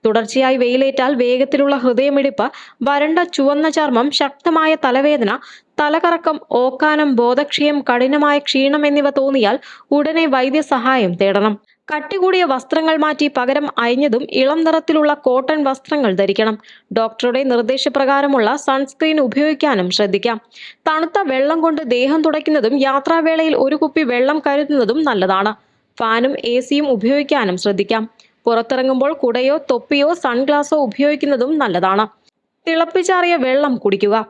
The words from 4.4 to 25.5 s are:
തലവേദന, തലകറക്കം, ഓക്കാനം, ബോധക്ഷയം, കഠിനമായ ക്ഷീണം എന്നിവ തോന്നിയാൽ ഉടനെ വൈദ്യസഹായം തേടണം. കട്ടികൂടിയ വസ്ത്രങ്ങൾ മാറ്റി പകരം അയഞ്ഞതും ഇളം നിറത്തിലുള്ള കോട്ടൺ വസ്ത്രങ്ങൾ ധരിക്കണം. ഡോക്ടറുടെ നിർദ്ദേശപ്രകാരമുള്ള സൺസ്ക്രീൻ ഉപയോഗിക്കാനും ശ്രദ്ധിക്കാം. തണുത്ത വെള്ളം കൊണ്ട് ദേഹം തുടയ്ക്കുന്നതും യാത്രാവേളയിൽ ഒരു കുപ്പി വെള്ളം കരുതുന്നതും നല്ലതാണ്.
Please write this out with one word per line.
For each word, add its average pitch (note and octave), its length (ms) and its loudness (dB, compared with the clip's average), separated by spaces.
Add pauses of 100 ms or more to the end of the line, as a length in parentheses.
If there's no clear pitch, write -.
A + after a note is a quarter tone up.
തലവേദന, C4+ 580 0 (460)
തലകറക്കം, E4 580 0 (140)
ഓക്കാനം, D4 680 0
ബോധക്ഷയം, C#4+ 640 0
കഠിനമായ C#4 580 0
ക്ഷീണം C#4+ 480 0
എന്നിവ C#4+ 240 2
തോന്നിയാൽ C4+ 460 0 (340)
ഉടനെ D#4 360 0
വൈദ്യസഹായം C4 880 0
തേടണം. G3 400 2 (340)
കട്ടികൂടിയ F4+ 560 0
വസ്ത്രങ്ങൾ D#4+ 520 -2
മാറ്റി D4+ 320 0
പകരം C#4 380 -2 (120)
അയഞ്ഞതും B3 520 0
ഇളം C#4 340 0
നിറത്തിലുള്ള D#4 500 2
കോട്ടൺ C4+ 500 0
വസ്ത്രങ്ങൾ C4+ 500 -2
ധരിക്കണം. G3 420 0 (360)
ഡോക്ടറുടെ A#3 500 -2
നിർദ്ദേശപ്രകാരമുള്ള C4 1120 0
സൺസ്ക്രീൻ C#4+ 640 -2
ഉപയോഗിക്കാനും C#4 680 0
ശ്രദ്ധിക്കാം. G#3 480 -2 (480)
തണുത്ത D#4+ 360 -2
വെള്ളം C#4+ 380 0
കൊണ്ട് D#4+ 300 0
ദേഹം C4+ 320 2
തുടയ്ക്കുന്നതും D4+ 580 0
യാത്രാവേളയിൽ D#4+ 760 2
ഒരു C#4 200 0
കുപ്പി D#4 260 0
വെള്ളം C4 380 0
കരുതുന്നതും C#4+ 640 0
നല്ലതാണ്. G3 500 0 (460)